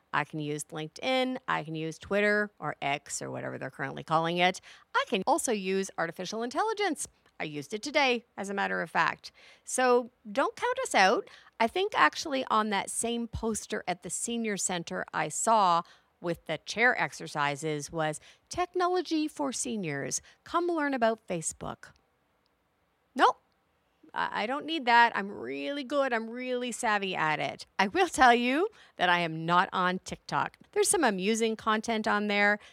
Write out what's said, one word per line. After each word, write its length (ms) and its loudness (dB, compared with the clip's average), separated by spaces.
I 120 0
can 160 -8
use 240 -6
LinkedIn. 720 -4
I 160 -2
can 100 -10
use 240 -6
Twitter 600 0
or 240 -6
X 400 -4
or 80 -8
whatever 280 -8
they're 120 -8
currently 320 -8
calling 360 0
it. 220 2
I 140 2
can 180 0
also 260 0
use 460 -2
artificial 440 -6
intelligence. 640 -2
I 60 -6
used 300 -8
it 80 -6
today, 440 0
as 140 -6
a 40 -6
matter 280 -2
of 80 -8
fact. 420 0
So 460 4
don't 260 -2
count 240 -2
us 140 -2
out. 340 6
I 100 2
think 260 -2
actually 560 2
on 200 2
that 200 -2
same 380 -4
poster 580 -4
at 160 -4
the 80 -12
senior 460 -4
center 560 -4
I 160 -2
saw 540 4
with 260 -4
the 120 -4
chair 420 2
exercises 920 -4
was, 300 -2
"Technology 800 0
for 240 -4
seniors. 680 -4
Come 220 -2
learn 260 0
about 340 0
Facebook." 680 -8
Nope. 220 6
I, 300 -2
I 40 -2
don't 200 -4
need 200 -4
that. 280 6
I'm 160 -4
really 540 -6
good. 280 0
I'm 160 -2
really 440 -6
savvy 420 0
at 240 0
it. 280 -6
I 80 4
will 220 2
tell 260 8
you 340 2
that 120 2
I 120 4
am 260 -4
not 260 4
on 280 0
TikTok. 580 -4
There's 160 2
some 160 2
amusing 500 2
content 540 -2
on 180 2
there. 320 2